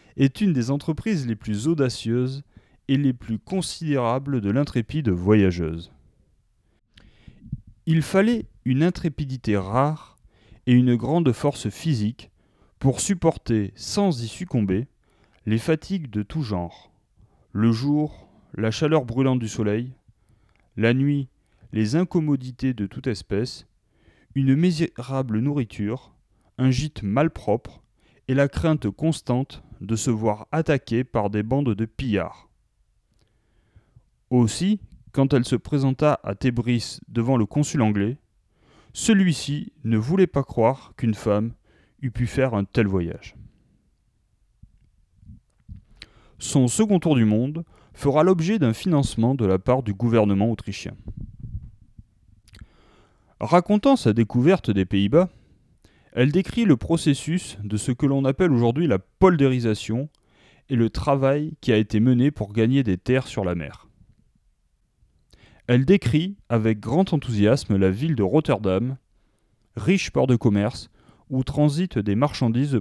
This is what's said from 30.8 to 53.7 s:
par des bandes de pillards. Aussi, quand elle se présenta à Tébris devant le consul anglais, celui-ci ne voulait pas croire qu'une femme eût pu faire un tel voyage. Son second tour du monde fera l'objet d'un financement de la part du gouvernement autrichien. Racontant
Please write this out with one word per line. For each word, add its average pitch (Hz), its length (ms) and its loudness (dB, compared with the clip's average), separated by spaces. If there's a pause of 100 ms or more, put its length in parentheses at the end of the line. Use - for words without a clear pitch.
par 107 260 -2
des 104 140 -2
bandes 127 320 -2
de 110 100 -4
pillards. 104 640 -4 (1800)
Aussi, 143 480 2 (320)
quand 139 220 0
elle 123 120 4
se 127 100 -2
présenta 135 680 0
à 101 100 -6
Tébris 120 720 -2
devant 117 300 0
le 110 80 2
consul 147 360 -2
anglais, 107 360 0 (760)
celui-ci 180 800 0 (100)
ne 113 140 0
voulait 170 300 2
pas 143 160 -2
croire 123 520 -2
qu'une 113 180 0
femme 107 400 -2 (480)
eût 127 100 -4
pu 123 140 -4
faire 131 280 0
un 101 100 0
tel 107 240 0
voyage. 92 480 -4 (3000)
Son 127 300 2
second 208 320 2
tour 151 160 2
du 117 100 4
monde 127 400 0 (280)
fera 143 300 2
l'objet 190 360 2
d'un 120 140 2
financement 135 640 0
de 120 100 0
la 92 140 2
part 127 240 0
du 104 100 -4
gouvernement 107 580 2
autrichien. - 440 -8 (2500)
Racontant 202 560 2